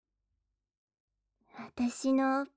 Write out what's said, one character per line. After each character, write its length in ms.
私 560
の 260
お 40
っ 140